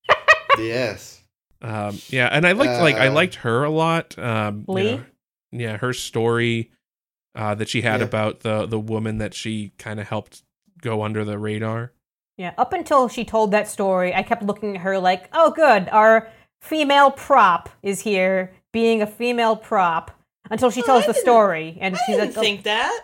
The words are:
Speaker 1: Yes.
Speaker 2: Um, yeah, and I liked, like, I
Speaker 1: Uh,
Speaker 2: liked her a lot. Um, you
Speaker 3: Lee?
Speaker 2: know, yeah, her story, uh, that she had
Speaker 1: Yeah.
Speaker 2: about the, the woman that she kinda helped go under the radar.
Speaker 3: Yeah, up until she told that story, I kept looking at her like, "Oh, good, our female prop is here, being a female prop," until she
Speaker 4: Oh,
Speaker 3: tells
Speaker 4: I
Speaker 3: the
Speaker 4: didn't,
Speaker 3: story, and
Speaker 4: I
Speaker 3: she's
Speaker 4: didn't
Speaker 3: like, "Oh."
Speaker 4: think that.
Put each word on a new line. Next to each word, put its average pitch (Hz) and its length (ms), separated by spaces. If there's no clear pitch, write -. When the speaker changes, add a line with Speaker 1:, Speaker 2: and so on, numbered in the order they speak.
Speaker 1:
Yes. 113 640
Speaker 2:
Um, 104 460
yeah, 123 220
and 156 160
I 180 60
liked, 131 280
like, 156 160
I 135 120
Speaker 1:
Uh, 135 40
Speaker 2:
liked 160 240
her 120 280
a 151 60
lot. 160 480
Um, 107 500
you 190 60
Speaker 3:
Lee? 196 220
Speaker 2:
know, 269 80
yeah, 113 260
her 127 140
story, 117 800
uh, 107 200
that 107 140
she 113 140
had 110 180
Speaker 1:
Yeah. 110 60
Speaker 2:
about 107 340
the, 107 260
the 110 140
woman 110 380
that 107 140
she 107 460
kinda 107 260
helped - 380
go 110 220
under 107 220
the 104 140
radar. 110 540
Speaker 3:
Yeah, 175 220
up 254 140
until 302 360
she 226 160
told 220 280
that 208 160
story, 180 460
I 190 80
kept 220 200
looking 202 340
at 175 60
her 190 160
like, 185 340
"Oh, 311 200
good, 240 400
our 220 360
female 285 500
prop 214 580
is 196 180
here, 185 520
being 226 300
a 208 40
female 233 480
prop," 180 560
until 233 200
she 415 120
Speaker 4:
Oh, 480 40
Speaker 3:
tells 480 180
Speaker 4:
I 605 40
Speaker 3:
the - 40
Speaker 4:
didn't, 480 120
Speaker 3:
story, 180 560
and 190 140
Speaker 4:
I - 120
Speaker 3:
she's 214 100
Speaker 4:
didn't 214 140
Speaker 3:
like, - 80
"Oh." - 20
Speaker 4:
think 202 240
that. 247 400